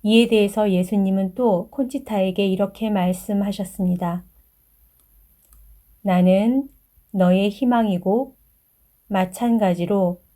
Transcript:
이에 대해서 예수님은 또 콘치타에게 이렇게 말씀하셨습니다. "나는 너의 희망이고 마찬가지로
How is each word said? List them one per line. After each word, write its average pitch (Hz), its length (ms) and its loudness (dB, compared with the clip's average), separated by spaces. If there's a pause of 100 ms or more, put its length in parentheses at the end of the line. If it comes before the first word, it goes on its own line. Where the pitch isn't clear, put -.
이에 226 240 4
대해서 214 440 2
예수님은 190 640 0
또 208 340 0
콘치타에게 208 760 -4
이렇게 196 420 -4
말씀하셨습니다. 185 1300 -4 (1800)
"나는 196 680 2 (420)
너의 190 380 2
희망이고 220 840 -2 (720)
마찬가지로 185 1120 -2 (140)